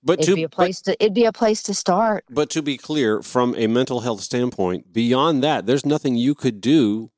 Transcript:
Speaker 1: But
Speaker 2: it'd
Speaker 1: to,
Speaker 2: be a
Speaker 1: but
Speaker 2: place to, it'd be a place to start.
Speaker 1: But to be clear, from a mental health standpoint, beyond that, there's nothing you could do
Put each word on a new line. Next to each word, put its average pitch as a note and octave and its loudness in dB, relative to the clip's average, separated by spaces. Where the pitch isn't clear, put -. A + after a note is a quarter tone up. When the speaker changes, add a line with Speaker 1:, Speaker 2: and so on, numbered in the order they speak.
Speaker 1:
But D#3 2
Speaker 2:
it'd D#3 2
Speaker 1:
to, F#3 4
Speaker 2:
be D#3+ -2
a D#3 -6
Speaker 1:
but - -16
Speaker 2:
place F3+ 0
to, - -2
it'd G#3 2
be A#3 4
a A3 2
place A3 0
to G3+ -6
start. G3+ 0
Speaker 1:
But C#3+ -2
to D#3+ -4
be C#3+ -4
clear, B2 0
from B2 0
a A2+ 0
mental B2 0
health A2+ -4
standpoint, G#2+ -4
beyond B2+ 2
that, C3+ 0
there's C3 0
nothing C#3+ 0
you B2+ 0
could A2 -4
do A2+ 2